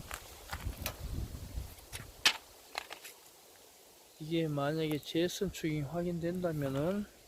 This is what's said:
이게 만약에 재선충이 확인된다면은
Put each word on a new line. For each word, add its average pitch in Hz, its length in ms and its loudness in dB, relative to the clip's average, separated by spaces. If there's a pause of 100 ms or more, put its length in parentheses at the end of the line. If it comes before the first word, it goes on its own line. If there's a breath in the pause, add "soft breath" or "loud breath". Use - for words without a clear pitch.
(4000)
이게 160 280 2
만약에 151 520 2
재선충이 165 840 2
확인된다면은 170 1200 2 (220)